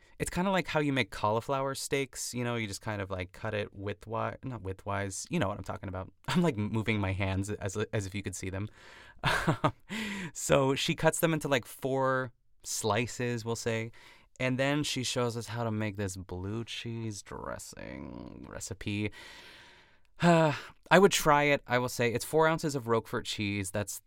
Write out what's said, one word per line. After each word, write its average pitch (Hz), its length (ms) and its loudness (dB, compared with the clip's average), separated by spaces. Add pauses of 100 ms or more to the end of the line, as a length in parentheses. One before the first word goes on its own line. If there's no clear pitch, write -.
(200)
it's - 100 -2
kinda 185 220 0
like 185 160 2
how 156 140 2
you 147 100 2
make 127 200 2
cauliflower 135 600 0
steaks, - 600 -4
you 123 100 -2
know, 120 120 -2
you 113 120 -2
just 98 140 -8
kind 104 200 -4
of, 95 80 -6
like, 92 220 -6
cut 107 220 -6
it 104 240 -2
widthwi-, 107 680 -6
not 123 180 -8
widthwise, 98 680 -4
you 175 100 0
know 117 80 2
what 101 100 -4
I'm - 60 -10
talking 98 260 -8
about. 92 300 -8
<laughs> - 80 -10
I'm, 180 140 4
like, 151 160 4
moving 104 420 0
my 95 140 0
hands 95 360 0
as, 104 280 -6 (160)
as 104 120 0
if 92 80 -8
you 101 80 -4
could 98 140 -6
see 95 140 -6
them. 98 200 -6 (540)
<laughs> - 500 2 (600)
So 139 420 4
she - 180 0
cuts - 260 2
them 165 140 4
into, 151 140 -2
like, 135 180 2
four 131 640 0 (320)
slices, 117 800 0
we'll 113 120 -2
say, 113 360 -2 (480)
and 127 180 2
then 143 260 2
she 131 200 -2
shows 120 320 0
us 117 120 -6
how 117 160 -4
to 113 80 0
make 107 260 -2
this 95 180 -2
blue 95 480 -6
cheese 113 580 -8
dressing 62 1300 -10
recipe. 104 640 -4 (1080)
<sighs> - 20 0
I 160 320 6 (440)
would 196 140 10
try 147 320 6
it, 143 240 4
I 123 100 2
will 123 120 2
say. 120 220 2
It's 117 140 -2
four 160 220 6
ounces 156 280 2
of 113 120 -2
Roquefort 113 380 2
cheese. 101 460 -2
That's, - 360 -4